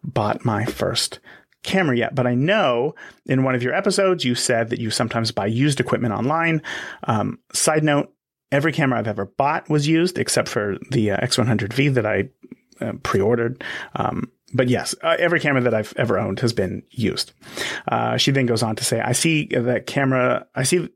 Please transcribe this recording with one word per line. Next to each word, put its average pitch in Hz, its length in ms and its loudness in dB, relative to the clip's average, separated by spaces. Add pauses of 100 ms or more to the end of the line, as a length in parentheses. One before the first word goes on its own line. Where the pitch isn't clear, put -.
bought 104 400 -2
my 110 220 0
first - 540 -4 (420)
camera 175 340 0
yet, 117 200 -2
but 131 100 0
I 123 80 2
know 143 600 2 (320)
in 135 160 2
one 131 100 2
of 123 80 0
your 127 140 -2
episodes 190 500 2
you 123 80 2
said 117 380 0
that 113 80 -4
you 113 100 -4
sometimes 113 420 -2
buy 101 140 -2
used 131 340 2
equipment 113 360 0
online. 156 480 0 (400)
Um, 107 340 0 (160)
side 156 300 2
note, 147 280 2 (400)
every 143 200 2
camera 131 260 2
I've 110 100 -2
ever 101 180 -4
bought 143 440 -2
was 147 180 2
used 165 300 2
except - 320 0
for 104 280 -2 (120)
the, 110 220 2
uh, 98 60 0
X - 200 0
one 120 80 4
hundred 107 260 0
V 139 180 2
that 123 180 2
I, 101 220 0 (520)
uh, 113 120 -4 (100)
pre-ordered. 117 600 0 (300)
Um, - 380 -4 (240)
but 127 120 2
yes, 117 360 -2
uh, 165 160 2
every 170 200 2
camera 139 220 0
that 120 140 2
I've 107 200 -4
ever 113 220 0
owned 98 220 -2
has 117 140 0
been 95 360 -4
used." - 440 -4 (540)
Uh, 117 300 0
she 131 140 2
then 135 160 2
goes 117 160 0
on 110 140 -2
to - 60 -8
say, 117 160 0
"I 120 120 0
see 151 360 2
that 123 380 0
camera, 131 680 0
I 131 80 -2
see 160 320 0